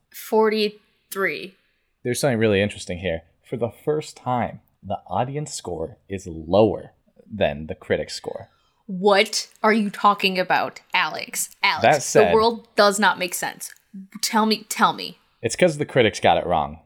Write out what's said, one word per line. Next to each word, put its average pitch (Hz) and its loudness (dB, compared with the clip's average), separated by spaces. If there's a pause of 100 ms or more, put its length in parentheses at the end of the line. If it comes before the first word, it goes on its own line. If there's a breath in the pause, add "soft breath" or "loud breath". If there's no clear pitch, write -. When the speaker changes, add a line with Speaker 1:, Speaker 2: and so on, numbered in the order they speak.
(140)
Speaker 1:
Forty-three. 208 -4 (480)
Speaker 2:
There's 120 -4
something 127 0
really 104 4
interesting 95 -4
here. 85 -4 (240)
For 131 -8
the 110 -4 (120)
first 151 -4
time, 120 -4 (220)
the 98 -8
audience 135 -6
score 82 -10 (100)
is 95 -10
lower 85 2 (380)
than 78 -2
the 92 -10
critic 78 -4
score. - -14 (360)
Speaker 1:
What 202 2 (160)
are 220 4
you 208 0
talking 202 0
about, 151 -2 (120)
Alex? - -4 (140)
Alex, 185 0
Speaker 2:
That 131 4
said, 95 4
Speaker 1:
the 220 4
world 226 2
does 202 4
not 190 4
make 180 -6
sense. - -10 (480)
Tell 220 0
me, 214 0
tell 180 2
me. 95 -14 (240)
Speaker 2:
It's - -4
'cause 151 2
the 147 -4
critics 110 2
got 85 4
it 76 0
wrong. 80 -2